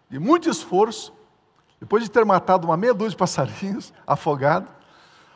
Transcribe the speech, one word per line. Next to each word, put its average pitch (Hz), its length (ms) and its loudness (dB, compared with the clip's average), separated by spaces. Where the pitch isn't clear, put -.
de 131 100 -10
muito 330 300 2
esforço, 220 640 -2
depois 226 240 0
de 202 80 -10
ter 226 140 4
matado 185 420 2
uma 165 80 2
meia 233 180 2
dúzia 214 180 -4
de - 40 -10
passarinhos 196 840 -4
<laughs> - 60 -20
afogado, 147 600 0